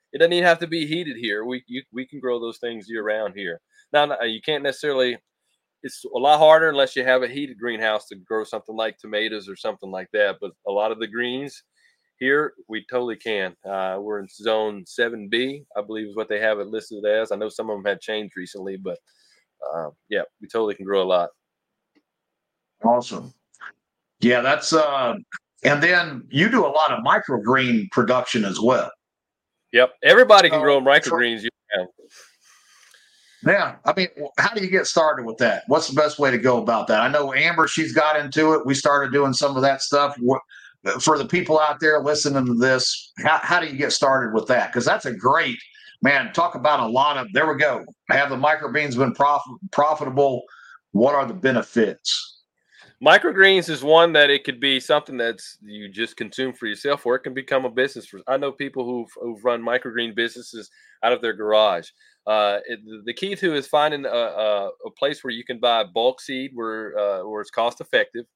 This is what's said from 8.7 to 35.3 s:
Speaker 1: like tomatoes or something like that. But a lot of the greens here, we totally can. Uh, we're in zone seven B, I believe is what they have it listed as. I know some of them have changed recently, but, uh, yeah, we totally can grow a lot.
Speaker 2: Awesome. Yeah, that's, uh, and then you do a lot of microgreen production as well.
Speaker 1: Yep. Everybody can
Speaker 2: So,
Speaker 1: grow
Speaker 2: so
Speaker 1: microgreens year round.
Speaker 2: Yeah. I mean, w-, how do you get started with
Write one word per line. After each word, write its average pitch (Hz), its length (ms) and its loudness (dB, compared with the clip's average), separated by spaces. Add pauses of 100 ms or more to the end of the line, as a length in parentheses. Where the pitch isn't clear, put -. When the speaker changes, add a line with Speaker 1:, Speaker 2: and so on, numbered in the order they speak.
Speaker 1:
like 110 220 -4
tomatoes 107 500 -6
or 95 80 -14
something 98 340 -10
like 95 240 -10
that. 101 260 0
But 92 120 -10 (160)
a 98 40 -4
lot 107 200 0
of 110 80 -8
the 113 80 -4
greens 123 540 -8 (560)
here, 143 360 0 (140)
we 110 220 -10
totally 123 260 -4
can. 95 480 -4
Uh, 95 360 -6
we're 104 200 -8
in 98 80 -14
zone 107 580 -4
seven 117 440 -6
B, 135 340 -4 (120)
I 104 60 -4
believe 110 260 -10
is 101 80 -16
what 110 120 -6
they 104 120 -4
have 107 200 0
it 98 80 -10
listed 107 380 -10
as. 107 260 0
I 98 40 -2
know 107 140 -6
some 110 200 -10
of 104 80 -6
them 98 80 -12
have 98 140 -2
changed 107 360 -10
recently, 95 420 -12
but, 92 200 -10 (760)
uh, 80 160 -8 (200)
yeah, 98 120 -2 (180)
we 101 80 -20
totally 110 280 -4
can 95 100 -16
grow 98 160 0
a - 20 -2
lot. 90 260 0 (1500)
Speaker 2:
Awesome. 120 480 0 (880)
Yeah, 120 200 4
that's, 123 320 0
uh, 139 420 2 (500)
and 143 180 2
then 170 480 0
you 160 200 2
do 220 160 4
a - 20 0
lot 147 240 2
of 113 120 -4
microgreen 127 880 0
production 120 520 0
as 95 160 -6
well. - 300 2 (840)
Speaker 1:
Yep. 123 300 4
Everybody 196 480 10
can 156 80 2
Speaker 2:
So, 127 60 2
Speaker 1:
grow 143 160 6
Speaker 2:
so 131 60 -2
Speaker 1:
microgreens 120 560 2
year 113 80 -6 (260)
round. 90 120 -4 (1600)
Speaker 2:
Yeah. 170 380 2
I 160 120 2
mean, 180 200 -2
w-, 143 220 -10
how 190 160 0
do 208 100 -4
you 185 60 -6
get 180 160 2
started 151 380 2
with 113 140 -10